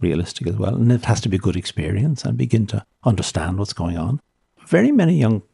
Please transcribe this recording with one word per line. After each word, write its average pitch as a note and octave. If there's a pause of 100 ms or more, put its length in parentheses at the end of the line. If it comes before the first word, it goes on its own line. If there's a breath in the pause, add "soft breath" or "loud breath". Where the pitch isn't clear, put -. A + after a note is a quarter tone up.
realistic E2+
as F#2
well. G2+
And A#2
it A#2+
has -
to A2
be G2
a F#2
good F2+
experience G2
and A#2
begin A#2
to G#2 (200)
understand F#2
what's G2+
going E2+
on. G2 (460)
Very A3
many F#3
young A2+ (120)